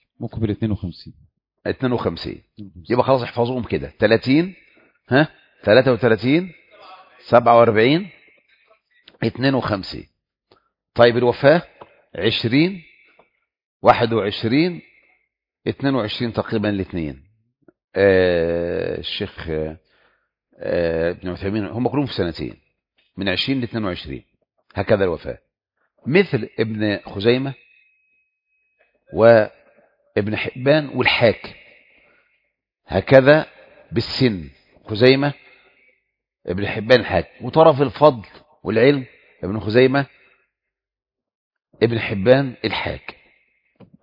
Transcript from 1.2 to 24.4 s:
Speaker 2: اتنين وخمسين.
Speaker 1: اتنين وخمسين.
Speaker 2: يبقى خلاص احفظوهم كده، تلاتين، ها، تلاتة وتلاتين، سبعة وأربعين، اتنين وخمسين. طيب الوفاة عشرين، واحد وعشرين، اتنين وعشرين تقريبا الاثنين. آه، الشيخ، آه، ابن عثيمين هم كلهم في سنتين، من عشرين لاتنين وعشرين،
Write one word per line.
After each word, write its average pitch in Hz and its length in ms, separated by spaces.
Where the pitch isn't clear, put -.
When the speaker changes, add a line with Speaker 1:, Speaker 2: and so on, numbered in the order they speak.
Speaker 2:
اتنين 123 260
وخمسين. 95 500
Speaker 1:
اتنين 101 160
وخمسين. 87 220
Speaker 2:
يبقى 120 140
خلاص 127 180
احفظوهم 120 400
كده، 76 360
تلاتين، 131 560
ها، 147 200
تلاتة 123 300
وتلاتين، 127 600
سبعة 117 400
وأربعين، 117 520
اتنين 127 320
وخمسين. 98 520
طيب 117 220
الوفاة 131 460
عشرين، 135 680
واحد 113 300
وعشرين، 120 720
اتنين 139 280
وعشرين 113 380
تقريبا 107 360
الاثنين. 85 580
آه، 85 1040
الشيخ، - 500
آه، 82 1600
ابن 90 180
عثيمين 98 380
هم 120 220
كلهم 139 180
في 120 80
سنتين، 78 420
من 98 120
عشرين 131 320
لاتنين 113 240
وعشرين، 80 400